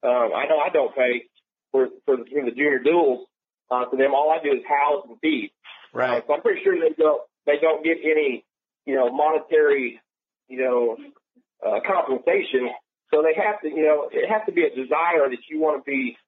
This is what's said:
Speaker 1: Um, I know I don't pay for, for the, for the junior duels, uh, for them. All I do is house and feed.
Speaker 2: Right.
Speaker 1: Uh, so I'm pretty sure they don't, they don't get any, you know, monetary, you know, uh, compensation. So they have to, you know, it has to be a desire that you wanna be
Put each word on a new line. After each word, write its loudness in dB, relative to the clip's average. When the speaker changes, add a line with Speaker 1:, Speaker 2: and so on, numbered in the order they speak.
Speaker 1:
Um, 0
I -4
know 2
I 0
don't 0
pay 0
for, 2
for 2
the, -8
for -4
the -4
junior 2
duels, 2
uh, 0
for -4
them. 2
All 2
I 0
do 0
is -2
house 0
and -20
feed. -4
Speaker 2:
Right. -2
Speaker 1:
Uh, -16
so 0
I'm -4
pretty 0
sure 2
they 0
don't, 2
they 2
don't 0
get 0
any, 0
you -2
know, 2
monetary, 2
you -12
know, 0
uh, -2
compensation. 0
So 4
they 2
have -2
to, -6
you 0
know, 2
it -2
has -2
to -4
be 2
a 2
desire 0
that -8
you -6
wanna 0
be -6